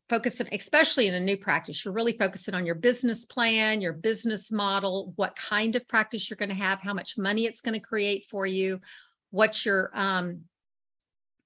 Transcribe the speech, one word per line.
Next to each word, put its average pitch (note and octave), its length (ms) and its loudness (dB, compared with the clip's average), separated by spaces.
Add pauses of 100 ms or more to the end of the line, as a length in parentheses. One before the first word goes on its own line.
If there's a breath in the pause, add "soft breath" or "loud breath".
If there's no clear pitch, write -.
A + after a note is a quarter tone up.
focusing, A#3 420 -2
especially C#4+ 560 2
in F#3 60 2
a F3+ 80 0
new G3 160 2
practice, E3 480 -2
you're G3 80 -6
really A3+ 240 0
focusing F#3+ 360 -2
on F3+ 120 -2
your E3+ 100 0
business A#3+ 480 2
plan, A3 560 2
your F3 140 -2
business G#3 580 -2
model, G3 640 0
what F#3+ 220 -2
kind G#3+ 400 0
of A#3+ 100 -4
practice A3 420 0
you're G#3+ 60 -8
gonna G3 180 -4
have, F#3+ 280 0
how G3 120 -4
much - 240 -6
money G#3 280 0
it's - 160 -4
gonna A3 180 -2
create G3+ 500 -2
for G3 160 -2
you, F#3+ 360 0 (500 soft breath)
what G#3+ 340 4
your, F#3+ 280 2
um, F#3 480 -2 (1040)